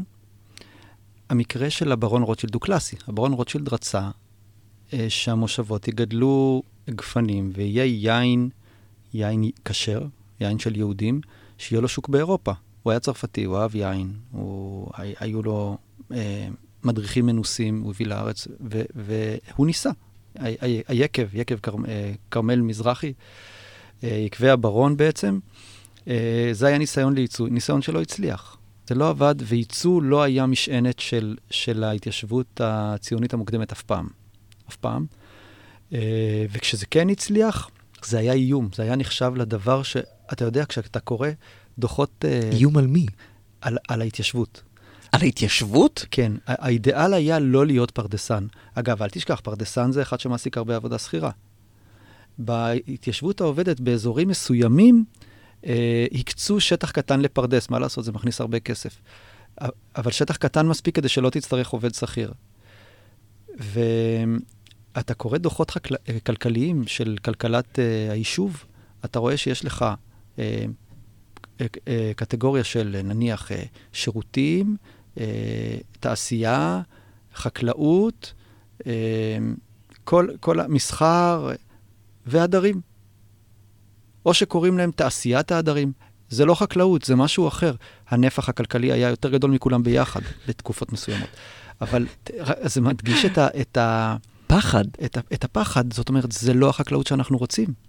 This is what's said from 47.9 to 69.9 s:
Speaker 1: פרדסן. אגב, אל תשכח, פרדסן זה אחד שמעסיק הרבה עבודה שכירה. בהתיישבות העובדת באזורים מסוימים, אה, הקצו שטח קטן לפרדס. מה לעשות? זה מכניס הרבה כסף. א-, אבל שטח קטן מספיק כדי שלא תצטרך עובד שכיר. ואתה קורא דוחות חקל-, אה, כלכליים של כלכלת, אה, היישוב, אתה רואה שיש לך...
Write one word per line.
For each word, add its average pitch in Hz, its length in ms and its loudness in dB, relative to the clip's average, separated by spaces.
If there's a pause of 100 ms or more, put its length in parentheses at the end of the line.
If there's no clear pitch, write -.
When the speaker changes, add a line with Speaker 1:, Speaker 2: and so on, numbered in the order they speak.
Speaker 1:
פרדסן. 104 560 -4 (280)
אגב, 117 280 -2
אל 104 60 -2
תשכח, 160 320 -4
פרדסן 110 520 -2
זה 139 100 0
אחד 127 180 -4
שמעסיק 123 380 -4
הרבה 117 180 -2
עבודה 117 220 -6
שכירה. 156 320 -4 (1080)
בהתיישבות 120 1040 -4
העובדת 160 400 0
באזורים 120 480 0
מסוימים, 175 760 8 (600)
אה, 117 460 2
הקצו - 480 -2
שטח 175 300 2
קטן 135 300 2
לפרדס. 127 500 2
מה 123 80 0
לעשות? 127 260 -4
זה 113 80 -4
מכניס 110 280 -4
הרבה 117 200 -2
כסף. - 400 -8 (600)
א-, - 80 -6 (280)
אבל 117 140 -2
שטח 147 260 0
קטן 156 300 2
מספיק 165 300 0
כדי 139 120 2
שלא 127 220 2
תצטרך 127 380 -2
עובד 117 260 -4
שכיר. 110 380 -6 (1300)
ואתה 113 1600 -2
קורא 123 240 -2
דוחות 170 320 -2
חקל-, - 260 -6 (120)
אה, 117 120 -4
כלכליים 123 640 -2
של 110 380 -4
כלכלת, 117 540 -2
אה, 110 340 0
היישוב, 147 520 -4 (400)
אתה 123 140 -6
רואה 123 180 0
שיש 131 280 -4
לך... 127 200 -4 (540)